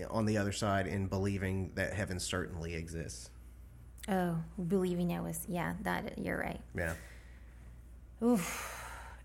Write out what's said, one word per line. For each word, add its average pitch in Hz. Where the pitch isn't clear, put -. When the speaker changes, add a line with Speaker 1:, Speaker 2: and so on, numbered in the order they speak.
Speaker 1:
on 110
the 107
other 101
side 98
in 95
believing 95
that 95
heaven 95
certainly 85
exists?" 82
Speaker 2:
Oh, 180
believing 175
it 170
was, 170
yeah, 175
that, -
you're 175
right. -
Speaker 1:
Yeah. 82
Speaker 2:
Oof. -